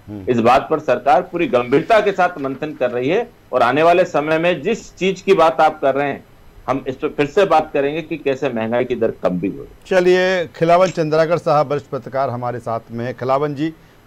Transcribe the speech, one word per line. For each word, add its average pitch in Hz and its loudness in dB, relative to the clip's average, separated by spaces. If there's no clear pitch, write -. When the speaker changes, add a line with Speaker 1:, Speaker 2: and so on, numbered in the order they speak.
Speaker 1:
हम्म। 104 -8
Speaker 2:
इस 120 2
बात 117 4
पर 156 0
सरकार 135 2
पूरी 170 -4
गंभीरता 123 2
के 208 0
साथ 180 0
मंथन 139 -8
कर 123 -2
रही 123 -4
है 233 -2
और 123 2
आने 131 4
वाले 175 6
समय 156 -2
में 170 -2
जिस - -6
चीज 180 -2
की 190 2
बात 160 4
आप 156 2
कर 135 2
रहे 143 -2
हैं, 107 -8
हम 131 -4
इस 131 -8
पर 151 -6
फिर 147 -2
से 196 2
बात 156 2
करेंगे 147 -2
कि 160 -8
कैसे 139 -4
महंगाई 117 -2
की 127 -4
दर 110 0
कम - -4
भी 90 -2
हो। - -10
Speaker 1:
चलिए, 185 2
खिलावन 170 2
चंद्राकर 160 0
साहब, 147 0
वरिष्ठ 143 -4
पत्रकार 131 -4
हमारे 123 -6
साथ 113 -6
में 117 -8
हैं। 127 -8
खिलावन 139 -2
जी, 151 -4